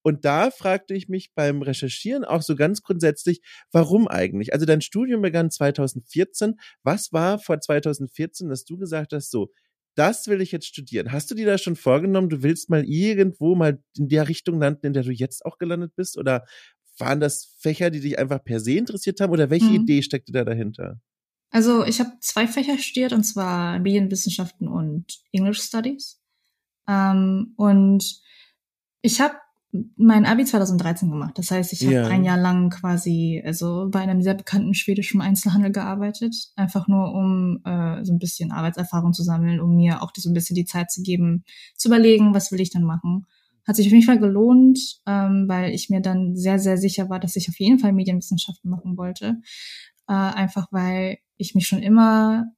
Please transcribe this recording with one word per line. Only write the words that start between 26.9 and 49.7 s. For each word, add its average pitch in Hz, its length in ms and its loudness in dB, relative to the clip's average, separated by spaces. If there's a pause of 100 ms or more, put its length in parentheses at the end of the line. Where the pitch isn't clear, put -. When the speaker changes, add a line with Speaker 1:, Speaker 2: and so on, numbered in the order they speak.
Speaker 2:
und 196 640 4 (800)
ich - 200 0
hab 294 200 0 (540)
mein 214 300 6
Abi 233 180 2
zweitausenddreizehn 180 680 0
gemacht. 151 280 -6
Das 175 120 -6
heißt, 185 220 -2
ich 147 140 -4
hab 135 80 4
Speaker 1:
Ja. 120 140 2
Speaker 2:
ein 185 180 2
Jahr 180 120 2
lang 180 340 2
quasi, 170 760 -2
also 170 440 -4
bei 196 120 -2
einem 185 200 0
sehr 190 120 2
bekannten 196 400 -2
schwedischen 196 480 -2
Einzelhandel 196 500 2
gearbeitet, 202 640 -4 (220)
einfach 190 320 -2
nur 190 240 0
um, 185 500 0
äh, 170 400 -4
so 180 80 -2
ein 170 80 2
bisschen 170 320 -6
Arbeitserfahrung 170 600 -2
zu 170 100 -2
sammeln, 170 380 0
um 170 160 2
mir 170 260 4
auch 170 100 -10
so 175 160 -6
ein 175 40 2
bisschen 170 220 -2
die 175 100 0
Zeit 175 260 -6
zu 180 120 -6
geben, 175 420 0 (320)
zu - 100 -2
überlegen, 220 460 6
was 196 180 0
will 185 80 -2
ich 185 120 0
dann 175 120 0
machen. 175 420 -2 (400)
Hat 214 120 0
sich 202 100 6
auf 202 60 6
jeden 233 120 12
Fall 240 140 6
gelohnt, 247 880 6
ähm, 196 400 2
weil 180 260 0
ich - 160 -6
mir 190 120 2
dann 185 340 0
sehr, 190 240 2
sehr 190 180 2
sicher 190 320 -2
war, 185 120 -6
dass 185 160 -4
ich 170 100 -4
auf 170 100 -8
jeden 240 220 4
Fall 202 140 4
Medienwissenschaften 185 760 -2
machen 180 280 -6
wollte. 202 420 -6 (720)